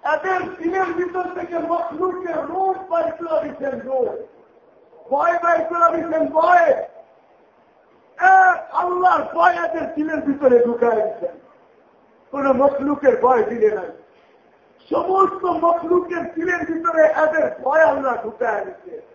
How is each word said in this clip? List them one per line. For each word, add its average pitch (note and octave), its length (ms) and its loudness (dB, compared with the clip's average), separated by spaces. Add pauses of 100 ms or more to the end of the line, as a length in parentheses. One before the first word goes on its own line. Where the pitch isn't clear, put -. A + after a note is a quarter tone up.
(140)
এদের F4 400 -4
দিনের F#4 300 -2
ভিতর F4+ 400 -4 (160)
থেকে E4+ 180 -6
মখলুকের E4+ 760 -4
রূপ F#4 400 -2 (120)
বাইর E4 240 -2
করে D#4+ 300 -4
দিচ্ছেন, C4+ 380 -8
রূপ, C4 280 -2 (1000)
ভয় E4 320 0
বাইর E4 220 2
করে E4+ 320 2
দিচ্ছেন, D#4+ 300 -2
ভয়। E4 600 4 (1300)
এক F#4 540 4
আল্লাহর F4+ 600 0
ভয় F4 200 4
এদের E4 400 -6
দিনের D#4 220 -4
ভিতরে C4 500 2
ঢুকায় A#3 360 0
দিচ্ছেন, - 360 -6 (920)
কোন C#4 220 0
মখলুকের C#4 680 2
ভয় A#3+ 220 4
দিলে A3 280 0
নাই। F#3+ 200 -6 (1000)
সমস্ত F#4+ 540 0
মখলুকের E4+ 920 0
দিনের F4 240 -4
ভিতরে E4 460 0
এদের D#4 460 2 (120)
ভয় D4 180 2
আল্লাহ C#4 420 2
ঢুকায় G#3+ 420 -4
দিচ্ছে। F3+ 380 -16 (120)